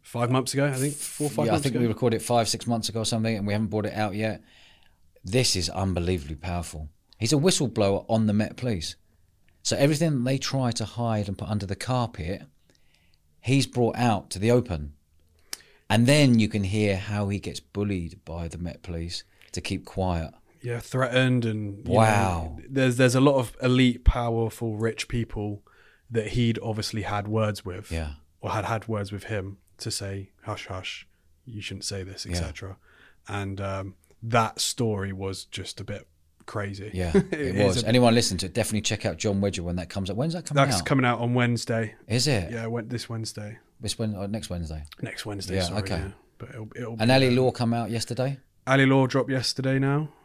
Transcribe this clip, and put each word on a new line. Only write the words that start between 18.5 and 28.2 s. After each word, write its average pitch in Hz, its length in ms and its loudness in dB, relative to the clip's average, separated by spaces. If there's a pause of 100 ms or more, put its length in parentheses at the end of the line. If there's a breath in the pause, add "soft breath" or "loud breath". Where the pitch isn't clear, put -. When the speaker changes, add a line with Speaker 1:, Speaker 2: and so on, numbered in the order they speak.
Speaker 2:
Met 85 260 -8
Police 85 400 -8 (280 soft breath)
to - 100 -8
keep - 240 -6
quiet. 90 480 -2 (280)
Speaker 1:
Yeah, 120 180 -6
threatened 127 680 2
and, 104 400 -4
you 87 80 0
Speaker 2:
Wow. 98 640 4
Speaker 1:
know, - 120 -14
there's, 131 280 2
there's 127 180 6
a 131 60 6
lot 139 140 8
of 123 260 0
elite, 127 440 4
powerful, 117 720 2
rich 110 300 -4
people 107 540 -4 (480 soft breath)
that 110 200 -2
he'd 117 340 2
obviously 110 400 -4
had 104 240 -4
words 107 380 -2
with, 95 260 -10
Speaker 2:
Yeah. 80 220 -4 (260)